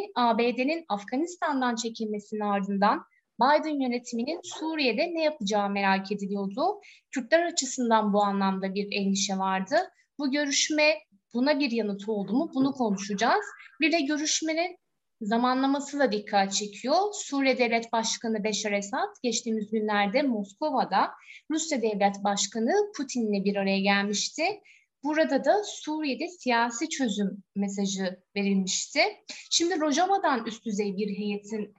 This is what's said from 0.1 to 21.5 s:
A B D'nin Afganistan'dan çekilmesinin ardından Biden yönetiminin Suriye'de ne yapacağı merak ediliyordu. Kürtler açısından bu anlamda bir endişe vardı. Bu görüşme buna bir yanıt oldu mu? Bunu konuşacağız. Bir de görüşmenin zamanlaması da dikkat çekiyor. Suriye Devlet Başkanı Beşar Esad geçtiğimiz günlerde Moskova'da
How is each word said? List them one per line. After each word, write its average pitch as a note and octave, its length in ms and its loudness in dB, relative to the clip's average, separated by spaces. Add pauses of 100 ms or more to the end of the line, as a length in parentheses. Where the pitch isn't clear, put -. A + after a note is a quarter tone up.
A A#3 220 4
B A#3 200 2
D'nin D4+ 320 -2
Afganistan'dan B3+ 840 -2
çekilmesinin A3 680 -6
ardından G3+ 640 2 (360)
Biden D4 420 4
yönetiminin B3 640 -2
Suriye'de D#4 680 0
ne D#4+ 100 0
yapacağı G#3+ 460 0
merak G3 420 2
ediliyordu. G3+ 500 -4 (500)
Kürtler D#4+ 340 2
açısından A#3 680 2
bu G#3 100 6
anlamda G3 500 0
bir G3+ 180 -4
endişe G3 460 0
vardı. F#3+ 380 0 (440)
Bu C#4 120 0
görüşme D4 640 2 (400)
buna C4+ 260 2
bir C#4 120 0
yanıt G#3 380 -2
oldu G3+ 240 -2
mu? D#4 220 0
Bunu C4+ 160 2
konuşacağız. A3 760 0 (340)
Bir D#4 120 2
de E4+ 100 2
görüşmenin D#4 760 -2 (440)
zamanlaması C4 800 0
da B3+ 120 4
dikkat G3+ 420 0
çekiyor. A#3 420 -2 (180)
Suriye C4+ 440 0
Devlet A3+ 360 0
Başkanı A3 500 -2
Beşar G#3 280 -2
Esad B3 520 -2
geçtiğimiz A3 480 -2
günlerde G#3+ 500 2
Moskova'da A#3+ 880 0 (420)